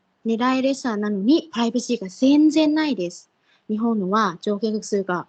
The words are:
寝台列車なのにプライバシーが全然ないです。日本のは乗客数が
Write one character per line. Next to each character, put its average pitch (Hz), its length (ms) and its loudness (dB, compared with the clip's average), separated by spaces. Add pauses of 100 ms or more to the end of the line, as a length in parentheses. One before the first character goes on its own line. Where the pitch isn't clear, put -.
(260)
寝 226 120 0
台 254 240 0
列 262 200 -2
車 233 140 -4
な 208 140 -4
の 208 80 -2
に 254 340 2
プ - 60 -8
ラ 233 80 2
イ 226 60 0
バ 247 80 -2
シ 240 160 -2
ー - 40 -6
が 185 80 -10
全 294 440 4
然 302 240 2
な 311 100 0
い 277 100 -2
で 175 140 -4
す。 - 220 -18 (360)
日 214 120 -4
本 226 200 0
の 185 120 -2
は 202 300 0
乗 208 180 -2
客 214 240 -4
数 202 180 -2
が 180 280 -4